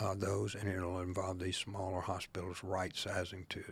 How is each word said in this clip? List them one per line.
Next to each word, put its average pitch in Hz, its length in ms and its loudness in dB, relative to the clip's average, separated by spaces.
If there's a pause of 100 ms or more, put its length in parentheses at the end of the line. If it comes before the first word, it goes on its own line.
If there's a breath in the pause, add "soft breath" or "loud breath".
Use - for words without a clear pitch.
Uh, 98 140 4
those, 98 400 2
and 107 140 0
it'll 92 320 2
involve 92 380 0
these 92 180 0
smaller 95 440 0
hospitals 90 640 -2
right-sizing 95 840 0
to - 240 -6